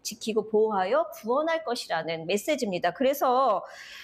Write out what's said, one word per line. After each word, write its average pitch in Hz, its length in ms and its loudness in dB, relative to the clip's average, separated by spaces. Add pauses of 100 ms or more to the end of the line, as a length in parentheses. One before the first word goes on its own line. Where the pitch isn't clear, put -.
지키고 214 480 -4
보호하여 220 640 2
구원할 311 500 0
것이라는 165 640 -4
메시지입니다. 196 680 0
그래서 262 720 2 (400)